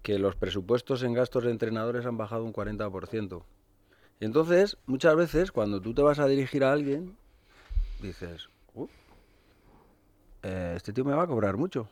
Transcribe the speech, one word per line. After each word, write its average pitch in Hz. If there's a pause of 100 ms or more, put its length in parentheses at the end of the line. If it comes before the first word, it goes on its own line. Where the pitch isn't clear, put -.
que 101
los 98
presupuestos 104
en 123
gastos 120
de 120
entrenadores 113
han 120
bajado 113
un 113
cuarenta 104
por 92
ciento. 95 (760)
Y 107
entonces, 165
muchas 135
veces, 170
cuando 104
tú 113
te 143
vas 147
a 143
dirigir 135
a 135
alguien, 151 (840)
dices, 87 (240)
"Uh, 135 (1600)
eh, 92
este 90
tío 131
me 143
va 160
a 175
cobrar 104
mucho". 135